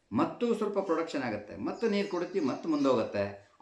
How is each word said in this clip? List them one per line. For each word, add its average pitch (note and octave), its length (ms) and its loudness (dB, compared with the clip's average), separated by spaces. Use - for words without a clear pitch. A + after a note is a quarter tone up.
ಮತ್ತು E3+ 420 2
ಸ್ವಲ್ಪ G3+ 240 0
ಪ್ರೊಡಕ್ಷನ್ E3 440 0
ಆಗುತ್ತೆ, G#2+ 340 -6
ಮತ್ತು F#3 320 -2
ನೀರು G3+ 200 0
ಕುಡಿತೀವಿ, F3 380 -2
ಮತ್ತೆ C3+ 220 -2
ಮುಂದೆ C#3+ 200 4
ಹೋಗುತ್ತೆ. G#2 720 0